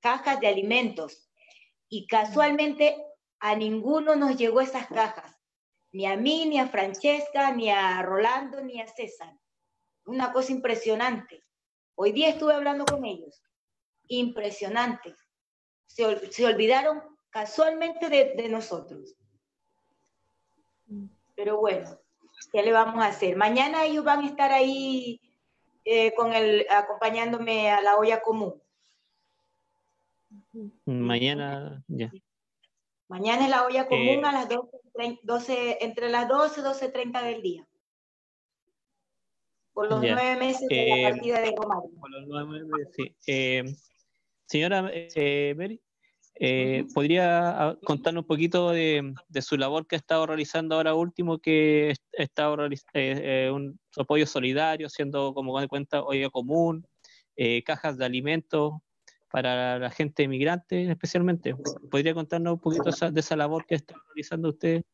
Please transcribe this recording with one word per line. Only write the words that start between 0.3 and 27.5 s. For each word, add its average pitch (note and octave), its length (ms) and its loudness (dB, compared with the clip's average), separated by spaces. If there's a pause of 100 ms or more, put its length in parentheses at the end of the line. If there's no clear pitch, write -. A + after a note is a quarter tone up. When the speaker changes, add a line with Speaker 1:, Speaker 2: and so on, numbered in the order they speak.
Speaker 1:
de A3 80 2
alimentos G#3 800 -2 (580)
y G3+ 180 -10
casualmente D4 960 2 (380)
a G#3+ 140 0
ninguno A3 600 0
nos C4+ 220 2
llegó A#3 240 2
esas C4 280 -4
cajas, - 460 -2 (580)
ni F#3+ 140 -4
a G3 100 0
mí, D4+ 300 0
ni D4+ 120 2
a B3+ 100 2
Francesca, C4+ 840 0
ni A#3 180 0
a F#3+ 320 2
Rolando, B3 600 0
ni B3 180 -10
a A3 80 -10
César. G3+ 440 -14 (720)
Una B3 280 -4
cosa C4 200 0
impresionante. A#3 920 -2 (500)
Hoy G3+ 180 2
día D4 160 4
estuve D#4 240 2
hablando C#4+ 320 0
con C#4+ 200 -2
ellos. F#3+ 380 -12 (680)
Impresionante. A3 1040 -4 (720)
Se - 180 -4
ol-, G#3 280 -2
se A#3+ 140 2
olvidaron C4 540 4 (300)
casualmente D#4+ 800 0
de, C#4 280 6
de A3+ 120 -4
nosotros. F#3+ 680 -8 (2250)
Pero G#3 220 -2
bueno, G#3 400 -2 (520)
¿qué G#3 120 2
le A3 100 4
vamos A3+ 300 4
a A3 40 4
hacer? F#3+ 300 0
Mañana C4 480 4
ellos D4+ 200 0
van D4 200 4
a - 20 -2
estar C#4 240 2
ahí, C4 680 0 (640)
eh, A3+ 320 4
con A3+ 160 2
el, G#3+ 380 4
acompañándome A3 1000 2